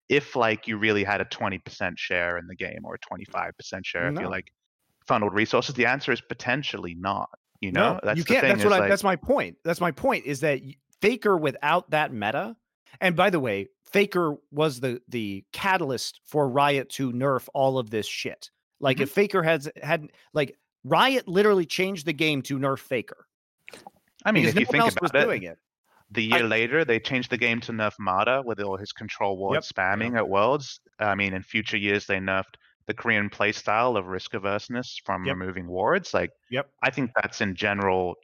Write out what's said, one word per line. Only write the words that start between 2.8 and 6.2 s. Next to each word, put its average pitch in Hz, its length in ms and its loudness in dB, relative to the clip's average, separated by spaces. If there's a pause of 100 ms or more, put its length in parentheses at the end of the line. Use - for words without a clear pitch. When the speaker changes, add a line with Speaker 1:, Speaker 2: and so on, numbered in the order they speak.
Speaker 1:
or 82 120 -12
a - 40 -16
twenty-five 90 560 -8
percent - 300 -12
share 87 240 -2
if 147 60 -4
you, 175 80 -6
Speaker 2:
No. 92 60 -6
Speaker 1:
like, 95 220 -8 (560)
funneled 107 260 2
resources? 120 420 2
The 120 100 2
answer 135 260 0
is 120 80 0
potentially 117 760 -6